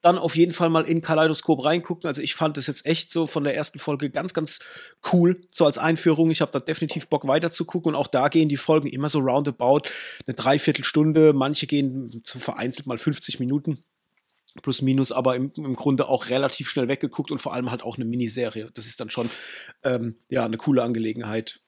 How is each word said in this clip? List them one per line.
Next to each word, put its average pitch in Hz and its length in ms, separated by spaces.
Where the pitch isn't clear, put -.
dann 170 160
auf 160 180
jeden 170 160
Fall 165 180
mal 160 140
in 165 180
Kaleidoskop 156 600
reingucken. 165 460
Also 147 120
ich 151 140
fand 151 220
das 135 100
jetzt - 180
echt 160 240
so 165 160
von 151 200
der 135 100
ersten 147 240
Folge 143 300
ganz, 156 240
ganz - 260
cool, 180 260
so - 160
als 143 120
Einführung. 160 520
Ich 160 120
hab 151 100
da 139 80
definitiv - 480
Bock 143 180
weiter 156 280
zu - 100
gucken 160 300
und - 20
auch 143 120
da 135 200
gehen 156 220
die 143 80
Folgen 151 320
immer 139 180
so 147 120
roundabout 135 640
eine 120 80
Dreiviertelstunde. 151 960
Manche 139 340
gehen 131 600
so - 140
vereinzelt 120 460
mal 123 120
fünfzig - 420
Minuten. 139 420
Plus 131 200
minus, 131 320
aber 127 240
im, 135 180
im 135 200
Grunde 135 340
auch - 200
relativ 131 400
schnell 123 200
weggeguckt 139 420
und 139 80
vor - 140
allem 123 180
halt 123 100
auch 113 140
eine 127 100
Miniserie. 117 680
Das 110 140
ist - 120
dann 110 100
schon, 117 200
ähm, 117 320
ja, 127 160
eine 110 120
coole 127 260
Angelegenheit. 113 840